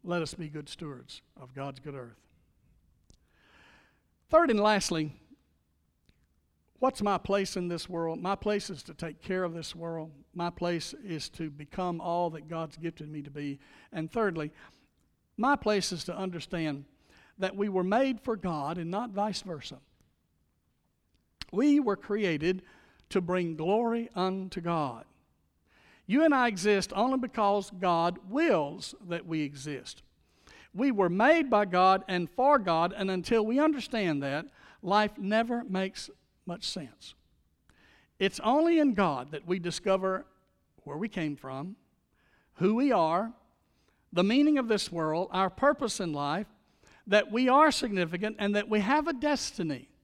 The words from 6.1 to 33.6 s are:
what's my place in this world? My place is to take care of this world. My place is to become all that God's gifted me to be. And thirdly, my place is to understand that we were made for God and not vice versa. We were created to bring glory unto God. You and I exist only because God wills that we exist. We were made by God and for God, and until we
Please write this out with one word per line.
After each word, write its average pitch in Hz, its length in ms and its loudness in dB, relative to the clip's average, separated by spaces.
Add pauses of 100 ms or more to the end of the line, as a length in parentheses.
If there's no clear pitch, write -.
what's - 240 0
my 202 160 2
place 196 380 0
in 180 120 -2
this 170 200 -6
world? 165 320 -4
My 185 140 -2
place 208 360 -2
is 156 140 -12
to 160 100 -18
take - 260 -12
care 185 240 -4
of 170 80 -4
this 165 240 -10
world. 165 340 -8 (240)
My 175 160 -4
place 175 440 -4 (100)
is 165 260 -8
to 160 200 -8
become 165 500 -6
all 170 300 -2
that 156 180 -14
God's 165 280 -8
gifted 160 340 -10
me 151 120 -10
to 143 80 -14
be. 143 300 -8 (320)
And 160 180 -6
thirdly, 165 400 -2 (880)
my 262 180 2
place 208 380 0
is 165 120 -8
to 175 120 -8
understand 160 680 -6 (520)
that 185 160 -2
we 202 140 -2
were 185 160 0
made 247 360 2
for 233 140 -4
God 170 440 -4
and 170 120 -6
not 220 200 -4
vice 202 320 -4
versa. 165 360 -12 (1700)
We 285 260 4
were 220 180 2
created 185 680 -2 (480)
to 190 100 2
bring 175 340 -2
glory 226 600 0
unto 185 460 -4
God. 151 440 -4 (1000)
You 269 180 4
and 302 100 6
I 247 140 4
exist 196 480 2
only 254 220 2
because 208 600 0
God 175 400 2 (100)
wills 190 680 0 (140)
that 170 180 -6
we 160 160 -2
exist. 143 600 -10 (720)
We 254 160 2
were 196 180 2
made 269 400 6
by 208 180 4
God 185 420 6
and 175 200 -2
for 277 300 4
God, 175 380 2
and 190 140 -2
until 208 360 0
we 247 140 2